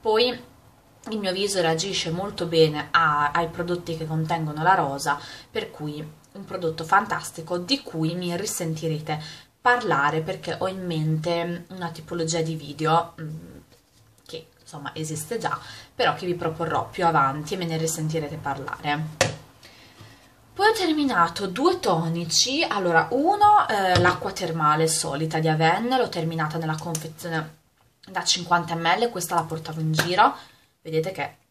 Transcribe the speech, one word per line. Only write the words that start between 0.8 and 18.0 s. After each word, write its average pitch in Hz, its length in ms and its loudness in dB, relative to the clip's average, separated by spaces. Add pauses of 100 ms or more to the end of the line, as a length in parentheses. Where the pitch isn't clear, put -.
il 214 80 -6
mio 190 140 -2
viso 196 280 -2
reagisce 165 500 0
molto 185 360 -4
bene 160 440 4
a, 147 420 4
ai 170 160 0
prodotti 170 500 -4
che 160 80 -6
contengono 160 560 -2
la 180 100 6
rosa, 143 480 0 (300)
per - 200 -6
cui 151 320 -8 (300)
un 196 140 -16
prodotto 165 380 -6
fantastico 180 720 0
di 180 240 0
cui 160 320 -2
mi 175 200 -4
risentirete 160 880 -4 (380)
parlare, 160 640 2
perché 165 360 -6
ho 180 80 -2
in 190 200 -6
mente 170 800 -2
una 180 220 -8
tipologia 165 500 -4
di 160 140 0
video, 156 680 0
mm, 160 380 -12 (680)
che 160 220 -14 (160)
insomma 139 320 -12
esiste 156 420 -6
già, - 220 -2 (360)
però 175 200 2
che - 100 -8
vi 180 100 0
proporrò 160 540 -2
più - 160 -2
avanti 151 480 2
e 196 60 -4
me 175 80 -4
ne 160 100 -4
risentirete 160 600 -2